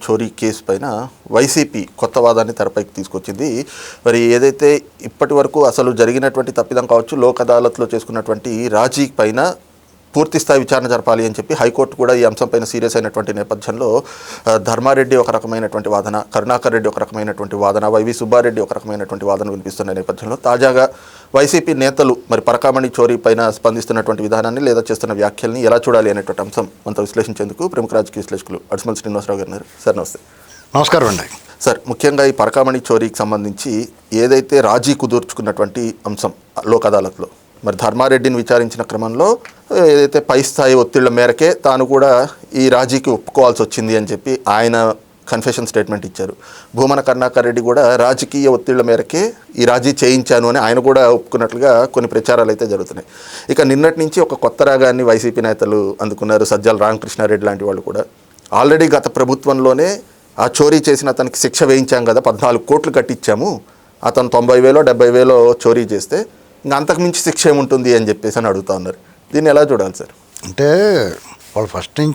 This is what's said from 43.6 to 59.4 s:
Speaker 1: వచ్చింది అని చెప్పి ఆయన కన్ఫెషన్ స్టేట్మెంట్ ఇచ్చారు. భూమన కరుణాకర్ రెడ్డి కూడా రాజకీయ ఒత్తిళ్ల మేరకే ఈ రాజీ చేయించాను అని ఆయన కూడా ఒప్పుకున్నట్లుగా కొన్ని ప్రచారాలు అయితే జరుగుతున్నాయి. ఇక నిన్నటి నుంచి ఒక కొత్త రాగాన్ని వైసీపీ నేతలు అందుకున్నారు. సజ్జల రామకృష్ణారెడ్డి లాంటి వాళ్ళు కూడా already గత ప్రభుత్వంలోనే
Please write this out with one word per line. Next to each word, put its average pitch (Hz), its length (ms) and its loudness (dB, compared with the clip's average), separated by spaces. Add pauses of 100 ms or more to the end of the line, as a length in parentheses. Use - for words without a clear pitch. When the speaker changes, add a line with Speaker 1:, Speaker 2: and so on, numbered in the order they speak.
Speaker 1:
వచ్చింది 110 340 -2
అని 107 100 -2
చెప్పి 113 420 -6
ఆయన 113 460 2 (340)
కన్ఫెషన్ 117 380 -4
స్టేట్మెంట్ 104 400 -4
ఇచ్చారు. 95 300 -10 (380)
భూమన 135 260 0
కరుణాకర్ 127 440 0
రెడ్డి 120 180 -2
కూడా 120 340 4
రాజకీయ 131 520 0
ఒత్తిళ్ల 127 340 2
మేరకే 123 500 -2 (260)
ఈ 120 60 2
రాజీ 123 400 2
చేయించాను 123 440 2
అని 127 100 0
ఆయన 117 200 2
కూడా 131 320 4
ఒప్పుకున్నట్లుగా 120 760 2
కొన్ని 120 240 -2
ప్రచారాలు 117 420 2
అయితే 110 160 -2
జరుగుతున్నాయి. 95 400 -6 (460)
ఇక 139 80 2
నిన్నటి 147 380 2
నుంచి 156 220 -2
ఒక 156 140 0
కొత్త 147 280 -2
రాగాన్ని 131 400 4
వైసీపీ 117 380 2
నేతలు 104 640 -2
అందుకున్నారు. 107 420 0
సజ్జల 107 320 2
రామకృష్ణారెడ్డి 107 720 -2
లాంటి 101 180 -4
వాళ్ళు 95 180 -4
కూడా 101 220 -6 (580)
already 151 340 4
గత - 200 -4
ప్రభుత్వంలోనే 131 840 0 (380)